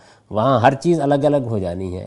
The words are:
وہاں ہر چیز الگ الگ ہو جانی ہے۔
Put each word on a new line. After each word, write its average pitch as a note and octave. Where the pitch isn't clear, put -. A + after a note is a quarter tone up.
وہاں A2+
ہر C3+
چیز E3+
الگ C#3+
الگ D3
ہو A#2
جانی F#2
ہے۔ F2+